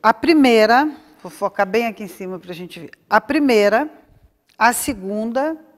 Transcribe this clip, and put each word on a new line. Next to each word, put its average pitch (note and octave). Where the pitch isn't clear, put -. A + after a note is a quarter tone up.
a A3
primeira... C4
Vou F3+
focar G3
bem A3+
aqui G#3+
em F#3+
cima F#3
pra F3
gente F3+
ver. D#3+
A A3
primeira, A3+
a A#3
segunda A3+